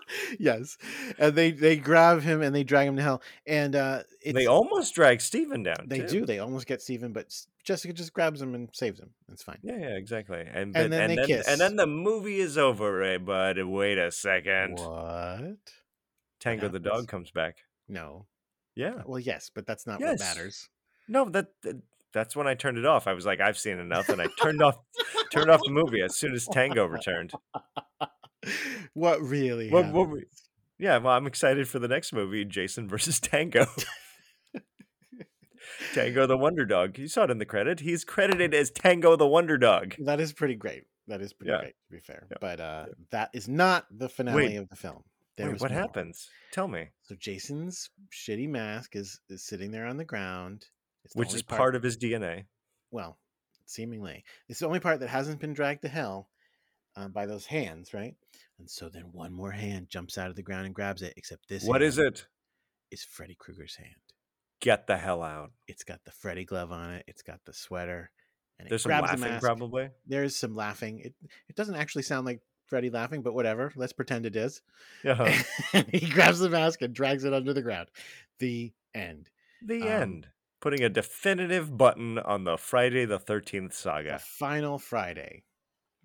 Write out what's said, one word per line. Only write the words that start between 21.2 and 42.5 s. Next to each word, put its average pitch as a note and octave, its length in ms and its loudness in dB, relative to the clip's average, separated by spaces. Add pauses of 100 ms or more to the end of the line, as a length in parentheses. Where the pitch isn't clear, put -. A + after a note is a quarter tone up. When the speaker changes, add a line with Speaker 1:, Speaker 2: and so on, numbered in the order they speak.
Speaker 2:
that, G3 180 -2 (140)
that, A#2 200 -8 (300)
that's A2 240 -2
when C#3+ 100 0
I C3 80 2
turned B2+ 240 -2
it A#2 80 0
off. C#3+ 220 4
I G2 40 2
was F2+ 140 -4
like, F#2+ 140 2
"I've G2+ 180 4
seen G2 220 -4
enough," F2 280 -2
and - 140 2
I - 60 0 (120)
turned D#3 220 4
off, C#3+ 140 8 (280)
Speaker 1:
<laughs> - 280 -4
Speaker 2:
turned D3+ 180 6
off D#3+ 140 12
the C#3 80 -2
movie C#3+ 280 2
as F2+ 160 -2
soon C#3+ 160 -2
as A#2+ 140 -4
Tango C3 400 2
returned. E2+ 460 -4 (1600)
Speaker 1:
What D#3+ 260 4
really B2+ 500 0
Speaker 2:
What, E3+ 220 8
what E3+ 160 4
we, D3 120 -6
Speaker 1:
happens? - 280 -20 (300)
Speaker 2:
yeah, E3+ 200 6
well, B2+ 160 4
I'm C3+ 120 4
excited C3+ 400 4
for C3 140 -4
the A#2 80 -2
next C#3 240 -2
movie, G#2 320 -2
Jason G2+ 440 -4
versus G#2+ 300 -2
Tango. D3 480 4 (880)
<laughs> - 100 -12 (1300)
Tango B2 320 4
the B2+ 100 4
Wonder D3 280 2
Dog. F#2+ 340 2
You C#3 100 -10
saw A3 160 4
it C3+ 60 2
in A#2 80 0
the G#2+ 80 -4
credit. C3+ 340 0
He's E3+ 240 -4
credited F3+ 500 2
as D3 160 4
Tango E3+ 460 8
the D3+ 100 6
Wonder D#3 320 6
Dog. F#2+ 400 6
Speaker 1:
That D3 220 0
is D#3 120 -2
pretty C#3 220 -2
great. G2+ 300 -10 (240)
That G3+ 120 -8
is G3+ 120 -10
pretty - 200 -4
Speaker 2:
Yeah. - 80 2
Speaker 1:
great, C2+ 140 -10 (120)
to - 60 -20
be E2+ 80 -18
fair. - 300 -18
Speaker 2:
Yeah. - 100 -12
Speaker 1:
But, F2 200 -6